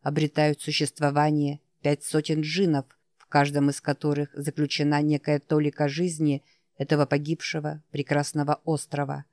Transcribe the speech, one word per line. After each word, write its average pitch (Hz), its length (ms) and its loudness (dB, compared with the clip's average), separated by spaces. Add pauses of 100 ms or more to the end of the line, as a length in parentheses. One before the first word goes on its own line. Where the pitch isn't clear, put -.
обретают 151 580 0
существование 147 1000 0 (200)
пять 147 220 0
сотен 156 380 0
джиннов, 156 440 0 (320)
в - 100 -20
каждом 143 420 2
из - 120 -4
которых 147 520 -2
заключена 147 680 0
некая 147 380 0
толика 147 480 0
жизни 151 560 -2 (340)
этого 147 280 2
погибшего 151 840 -4
прекрасного 147 760 -2
острова. 143 680 -4